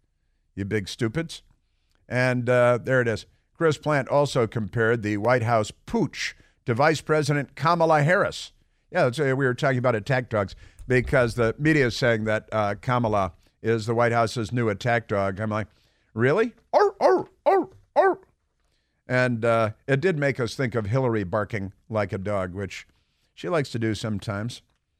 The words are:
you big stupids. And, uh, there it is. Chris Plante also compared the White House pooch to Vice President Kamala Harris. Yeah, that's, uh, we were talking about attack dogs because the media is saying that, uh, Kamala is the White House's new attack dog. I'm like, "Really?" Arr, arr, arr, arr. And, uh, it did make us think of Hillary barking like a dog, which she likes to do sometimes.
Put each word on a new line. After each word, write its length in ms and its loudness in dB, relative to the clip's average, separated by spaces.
you 100 -6
big 240 -4
stupids. 540 -6
And, 400 0
uh, 340 4
there 180 2
it 80 0
is. 180 -4
Chris 200 2
Plante 320 -2
also 380 2
compared 560 0
the 160 -2
White 240 2
House 280 0
pooch 500 -4
to 100 -2
Vice 260 2
President 540 -2
Kamala 480 2
Harris. 500 0
Yeah, 140 0
that's, 140 0
uh, 180 2
we 100 0
were 80 2
talking 240 0
about 160 2
attack 360 -2
dogs 240 -2
because 460 2
the 240 0
media 280 2
is 100 -4
saying 280 0
that, 280 -2
uh, 280 -2
Kamala 520 0
is 220 0
the 100 -4
White 180 2
House's 400 0
new 160 0
attack 400 -2
dog. 320 -2
I'm 100 -4
like, 160 -4
"Really?" 400 0
Arr, 280 4
arr, 280 2
arr, 240 2
arr. 240 4
And, 380 0
uh, 260 4
it 140 0
did 160 0
make 240 -2
us 140 -4
think 200 -4
of 120 -2
Hillary 380 0
barking 480 -4
like 240 -2
a 60 -6
dog, 360 -4
which 320 -10
she 140 -10
likes 220 -2
to 80 -8
do 160 0
sometimes. 680 -8